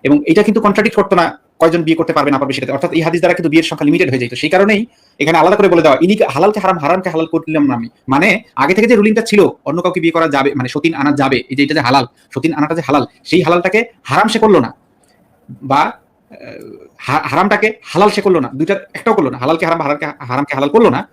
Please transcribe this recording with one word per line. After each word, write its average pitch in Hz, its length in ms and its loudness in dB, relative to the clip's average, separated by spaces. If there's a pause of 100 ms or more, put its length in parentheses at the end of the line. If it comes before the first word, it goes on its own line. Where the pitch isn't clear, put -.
এবং 143 240 2
এটা 170 160 4
কিন্তু 208 180 2
কন্ট্রাডিক্ট 214 360 0
করতো 202 200 0
না 170 220 -2 (200)
কয়জন 165 240 2
বিয়ে 156 140 0
করতে 160 160 -2
পারবে 143 180 0
না 139 80 0
পারবে 135 140 -4
সেটাতে। 131 200 -4
অর্থাৎ 165 200 -4
এই 160 80 0
হাদিস 165 200 -2
দ্বারা 175 140 2
কিন্তু 170 160 -2
বিয়ের 160 120 4
সংখ্যা 160 220 -6
লিমিটেড 156 260 2
হয়ে 131 80 0
যেত। 120 160 -6
সেই 151 160 -4
কারণেই 202 360 2 (320)
এখানে 160 200 2
আলাদা 185 180 4
করে 196 120 2
বলে 170 140 4
দেওয়া, 143 180 4
ইনি 185 160 2 (140)
হালালকে 208 300 0
হারাম, 185 180 -2
হারামকে 180 320 -2
হালাল 160 160 -4
করলাম 156 400 -2
না 131 80 -2
আমি। 117 140 -8 (200)
মানে 151 320 2 (160)
আগে 147 180 2
থেকে 220 120 2
যে 240 100 4
রুলিংটা 214 240 2
ছিল 208 260 2 (180)
অন্য 160 180 -4
কাউকে 180 180 0
বিয়ে 160 120 0
করা 165 160 0
যাবে, 139 260 0
মানে 127 140 -4
সতীন 160 260 -2
আনা 147 180 -2
যাবে, 135 240 0
এই 120 200 -6
যে 139 60 2
এটা 143 120 0
যে 156 60 0
হালাল, 131 260 0 (280)
সতীন 147 200 -4
আনাটা 151 200 -4
যে 170 60 -2
হালাল, 143 260 0 (180)
সেই 170 180 0
হালালটাকে 180 420 0 (200)
হারাম 185 240 0
সে 220 100 -2
করলো 208 220 4
না, 113 140 -6 (880)
বা, 135 180 0
আহ, - 560 -8 (640)
হা-, 143 300 -4
হারামটাকে 202 440 0 (100)
হালাল 202 280 2
সে 208 100 -4
করলো 190 200 2
না, 123 140 -6
দুইটার 156 220 -2 (180)
একটাও - 200 -2
করলো 156 160 0
না। 143 80 -10
হালালকে 160 280 0
হারাম, 165 160 -2
হারামকে, 147 240 -4
হারামকে 139 480 -6
হালাল 139 140 -2
করলো 214 220 4
না 151 220 -4